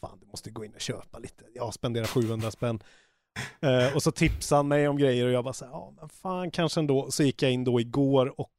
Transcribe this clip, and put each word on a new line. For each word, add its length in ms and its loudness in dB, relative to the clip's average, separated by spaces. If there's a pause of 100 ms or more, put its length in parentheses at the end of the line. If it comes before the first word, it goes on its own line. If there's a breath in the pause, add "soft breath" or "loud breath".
"Fan, 200 -16
du 60 -20
måste 240 -14
gå 140 -12
in 100 -16
och 60 -14
köpa 380 -10
lite. 260 -2 (100)
Jag 100 -6
har 80 -4
spenderat 360 -2
sjuhundra 420 0
spänn." 320 -4 (800 loud breath)
Eh, 340 2
och 80 -2
så 100 2
tipsade 460 2
han 100 2
mig 200 2
om 80 0
grejer 300 4
och 60 2
jag 120 0
bara 100 -8
så 100 -14
här, 80 -20
"Ja, 280 -14
men 80 -18
fan, 420 -8
kanske 300 -2
ändå." 300 0
Så 120 0
gick 200 2
jag 100 2
in 120 0
då 160 2
igår 600 2
och 180 -8